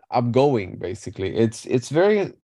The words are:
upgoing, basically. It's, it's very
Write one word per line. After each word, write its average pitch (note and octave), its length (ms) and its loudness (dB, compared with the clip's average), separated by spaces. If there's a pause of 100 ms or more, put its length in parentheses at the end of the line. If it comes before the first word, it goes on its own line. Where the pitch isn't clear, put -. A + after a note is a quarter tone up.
(120)
upgoing, A#2+ 680 2
basically. - 560 -6
It's, A2 320 0
it's B2+ 220 -2
very G3 440 2 (120)